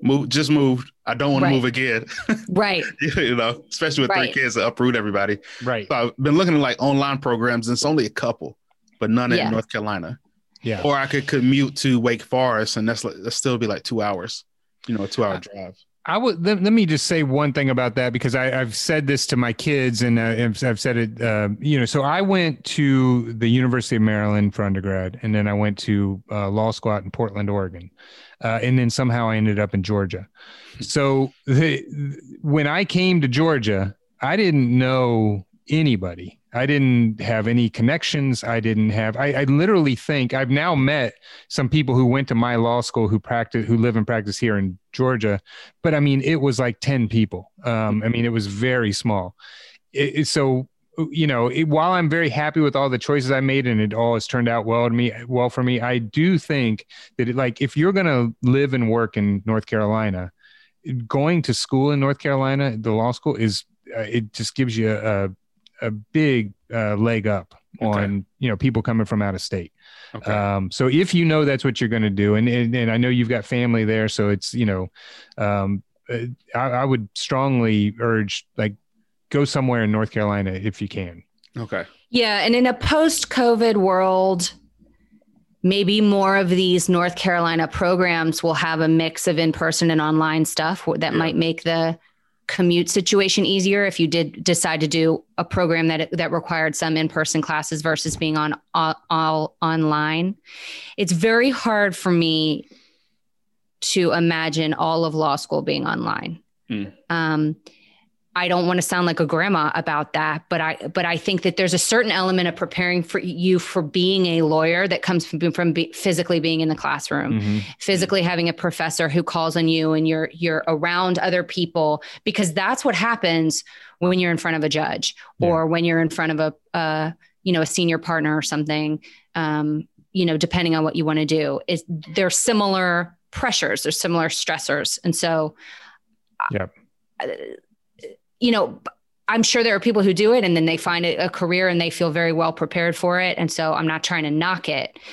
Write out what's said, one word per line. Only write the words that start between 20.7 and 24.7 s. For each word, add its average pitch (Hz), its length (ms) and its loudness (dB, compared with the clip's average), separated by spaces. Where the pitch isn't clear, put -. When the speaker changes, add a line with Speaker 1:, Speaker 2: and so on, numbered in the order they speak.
Speaker 3:
said 127 160 0
it, 117 260 -2
uh, 107 260 0
you 147 180 2
know, 123 60 2
so 139 180 0
I 151 200 0
went 185 420 0
to 127 680 2
the 113 140 -2
University 123 480 2
of 110 60 4
Maryland 104 500 2
for 107 120 -2
undergrad, 95 580 -4